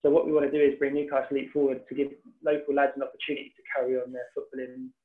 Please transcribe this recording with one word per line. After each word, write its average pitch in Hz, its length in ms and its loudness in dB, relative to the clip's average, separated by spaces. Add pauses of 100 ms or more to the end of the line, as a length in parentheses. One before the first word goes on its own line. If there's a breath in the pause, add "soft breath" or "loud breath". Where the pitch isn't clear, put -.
So 143 80 4
what 156 160 4
we 156 60 0
wanna 143 180 2
do 147 100 0
is 139 180 4
bring 139 160 0
Newcastle 143 420 -2
Elite 131 160 -4
forward 139 360 0
to 127 60 -10
give 139 160 -2 (340)
local 147 300 0
lads 143 200 4
an 139 80 -6
opportunity 139 540 -8
to - 60 -20 (120)
carry 127 220 0
on 127 160 -6
their 123 140 -10 (100)
footballing 127 540 -10 (140)